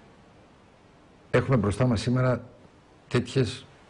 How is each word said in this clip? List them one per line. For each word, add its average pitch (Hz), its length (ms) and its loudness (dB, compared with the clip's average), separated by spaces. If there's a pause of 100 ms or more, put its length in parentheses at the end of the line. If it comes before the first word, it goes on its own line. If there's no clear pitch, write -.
(1300)
Έχουμε 127 260 2
μπροστά 104 300 0
μας 117 140 2
σήμερα 127 440 0 (640)
τέτοιες 127 580 -2 (240)